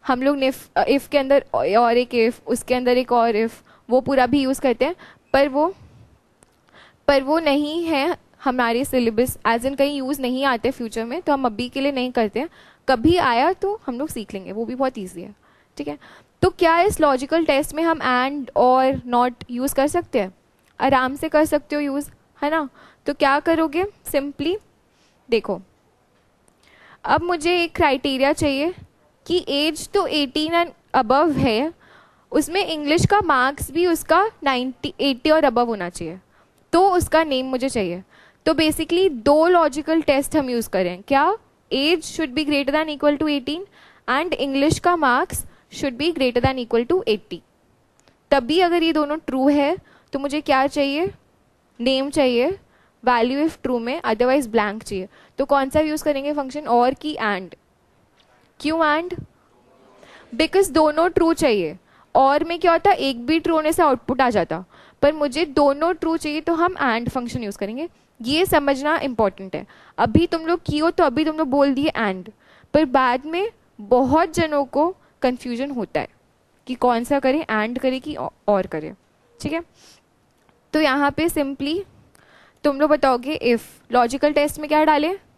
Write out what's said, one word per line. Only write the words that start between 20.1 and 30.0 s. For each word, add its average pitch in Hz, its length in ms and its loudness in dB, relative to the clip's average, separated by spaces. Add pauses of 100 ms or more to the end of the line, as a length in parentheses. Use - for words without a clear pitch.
हैं? 185 140 -6 (460)
आराम 269 360 2
से 320 120 -6
कर 302 160 4
सकते 294 320 -2
हो 294 60 -2
यूज़, 285 280 -4 (320)
है 294 80 -2
ना? 311 180 -2 (380)
तो - 80 -4
क्या 277 260 2
करोगे? 330 440 0
simply 285 720 -4 (720)
देखो, 202 320 -2 (1400)
अब 320 180 2
मुझे 349 400 -2
एक 339 140 -6
criteria 269 560 0
चाहिए 302 420 -2 (520)
कि 349 220 -2
एज 302 400 -2
तो 392 180 0